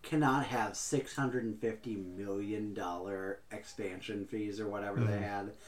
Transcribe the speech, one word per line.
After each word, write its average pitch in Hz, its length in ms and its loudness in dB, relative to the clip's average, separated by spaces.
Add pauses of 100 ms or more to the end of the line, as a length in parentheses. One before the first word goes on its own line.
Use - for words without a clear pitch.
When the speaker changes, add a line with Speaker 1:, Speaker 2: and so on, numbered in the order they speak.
Speaker 1:
cannot 139 420 6
have 110 320 0
six - 380 0
hundred 127 300 2
and 107 140 -2
fifty 110 360 -2
million 101 800 -2
dollar 95 640 -2 (120)
expansion 101 760 -4
fees 107 320 -2
or 107 80 0
whatever 101 320 0
they 107 140 6
Speaker 2:
Mm-hmm. 101 100 2
Speaker 1:
had, 101 280 -2 (160)